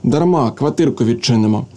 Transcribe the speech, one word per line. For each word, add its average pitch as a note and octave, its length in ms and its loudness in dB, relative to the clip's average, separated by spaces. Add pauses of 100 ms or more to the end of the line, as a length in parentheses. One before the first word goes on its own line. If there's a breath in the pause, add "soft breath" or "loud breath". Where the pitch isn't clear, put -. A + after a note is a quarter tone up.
«Дарма, D3 480 2
квартирку D3 520 -2
відчинимо». A2 640 0 (120)